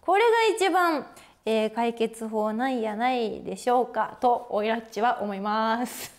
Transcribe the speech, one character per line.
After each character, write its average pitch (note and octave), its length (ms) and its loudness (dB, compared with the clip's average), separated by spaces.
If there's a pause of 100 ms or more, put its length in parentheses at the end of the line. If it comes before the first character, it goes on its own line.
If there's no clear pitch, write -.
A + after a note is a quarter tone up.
こ F#4 160 4
れ G#4+ 60 6
が A4+ 320 4
一 F#4 140 2
番、 E4 360 2 (400)
え A3 220 2
ー、 G#3+ 60 -4
解 A#3 200 0
決 A3+ 340 -4
法 G#3+ 260 -2
な A#3 120 -2
ん C4 160 -2
や G#3+ 140 -4
な B3 180 0
い A#3 280 -4
で F#3+ 160 -8
し B3 120 -4
ょ B3 140 4
う A#3 40 -2
か A3+ 320 -4
と、 A#3+ 300 2
お G#3 140 -2
い G#3+ 40 -2
ら A3+ 120 -2
っ A3+ 100 -14
ち G3+ 120 -6
は A#3 200 0
思 G#3 140 -4
い F#3+ 40 -8
ま A3 460 -2
す。 - 340 -12